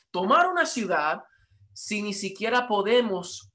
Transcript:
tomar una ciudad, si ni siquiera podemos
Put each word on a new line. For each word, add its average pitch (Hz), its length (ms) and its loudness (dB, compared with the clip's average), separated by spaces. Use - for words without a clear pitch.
tomar 269 380 4
una 349 160 2
ciudad, 175 580 0
si - 300 -4
ni 208 120 -4
siquiera 220 520 -2
podemos 208 880 -2